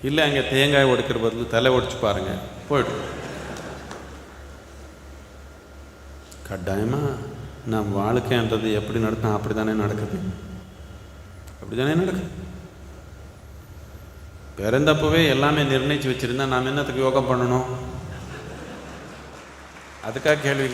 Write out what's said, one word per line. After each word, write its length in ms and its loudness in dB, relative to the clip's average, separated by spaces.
இல்ல, 200 4
அங்க 220 4
தேங்காய் 400 6
உடைக்கிற 320 4
பதில் 320 0
தலை 220 6
உடைச்சு 280 2
பாருங்க, 280 2
போயிடும். 320 2
கட்டாயமா 500 0
நம் 160 2
வாழ்க்கைன்றது 680 2
எப்படி 260 -2
நடத்தினா 320 2
அப்படி 220 -2
தானே 220 2
நடக்குது, 380 -2
அப்படி 200 -8
தானே 200 2
நடக்குது. 280 -2
பிறந்தப்பவே 640 6
எல்லாமே 400 4
நிர்ணயிச்சு 400 2
வச்சிருந்தா 400 0
நாம 200 2
என்னத்துக்கு 340 0
யோகா 240 4
பண்ணணும்? 360 4
அதுக்காக 360 2
கேள்வி 280 2